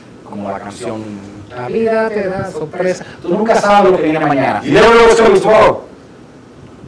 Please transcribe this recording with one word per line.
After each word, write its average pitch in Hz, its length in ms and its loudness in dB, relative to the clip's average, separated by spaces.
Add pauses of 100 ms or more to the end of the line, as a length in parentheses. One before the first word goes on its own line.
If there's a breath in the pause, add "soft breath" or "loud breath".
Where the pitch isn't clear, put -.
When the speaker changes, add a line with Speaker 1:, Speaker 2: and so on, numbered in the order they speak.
(240)
Speaker 1:
Como 101 260 -12
la 98 100 -8
canción, 110 420 -12 (540)
"La 123 120 -10
vida 220 420 -2
te 202 180 -6
da 190 240 -8
sorpresa". 175 520 -6 (180)
Tú - 80 -6
nunca 214 300 0
sabes 202 300 4
lo 185 60 4
que 156 80 -2
viene 156 160 0
mañana. 131 420 -2
Speaker 2:
You - 120 -2
never 214 180 6
know 233 140 6
what's 226 140 4
coming 196 200 4
tomorrow. 208 400 4 (1080)